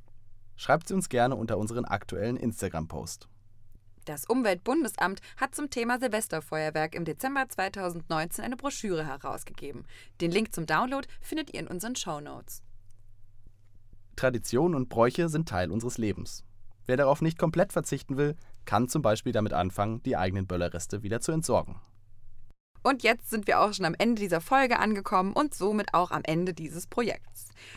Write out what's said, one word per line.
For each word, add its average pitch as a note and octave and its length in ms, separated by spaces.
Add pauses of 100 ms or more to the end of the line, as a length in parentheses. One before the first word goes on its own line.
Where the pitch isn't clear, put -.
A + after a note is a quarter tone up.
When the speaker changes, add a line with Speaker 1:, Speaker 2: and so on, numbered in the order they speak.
(560)
Speaker 1:
Schreibt D3+ 320
sie F#3+ 60
uns F#3+ 160
gerne B2 260
unter A2 220
unseren A#2 260
aktuellen G#2 540
Instagram-Post. E2 920 (760)
Speaker 2:
Das D3 180
Umweltbundesamt F#3+ 960 (160)
hat C4 180
zum D4 140
Thema A#3+ 300
Silvesterfeuerwerk D#3+ 960
im E3+ 100
Dezember C4 420
zweitausendneunzehn F3 960
eine A#3+ 140
Broschüre F#3+ 500
herausgegeben. C#3+ 760 (380)
Den E3+ 80
Link G#3+ 240
zum E3 100
Download B3 420 (140)
findet - 320
ihr - 80
in - 80
unseren A3 260
Shownotes. D3 680 (1500)
Speaker 1:
Traditionen C3 580
und B2+ 140
Bräuche B2+ 400
sind D#3 220
Teil F2+ 200
unseres A2+ 280
Lebens. - 440 (440)
Wer B2+ 100
darauf C#3+ 240
nicht D#3+ 180
komplett E3 360
verzichten C#3+ 420
will, D3 180 (300)
kann A#2 240
zum D#3 140
Beispiel A2+ 300
damit G#2 200
anfangen, G2 520
die B2+ 120
eigenen F#2 300
Böllerreste F2 560
wieder A2 180
zu E3+ 120
entsorgen. A#2+ 500 (1040)
Speaker 2:
Und C4+ 160
jetzt A3+ 280
sind A3 160
wir - 140
auch G#3 120
schon F#3 140
am D#3+ 120
Ende A3 220
dieser E3+ 220
Folge C4 360
angekommen G3 540
und D4 220
somit G#3 400
auch F3 160
am - 120
Ende F3 300
dieses D#3+ 340
Projekts. - 640 (280)